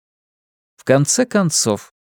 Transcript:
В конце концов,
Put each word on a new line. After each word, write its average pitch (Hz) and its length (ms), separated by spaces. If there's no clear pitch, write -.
В - 60
конце 143 420
концов, 156 680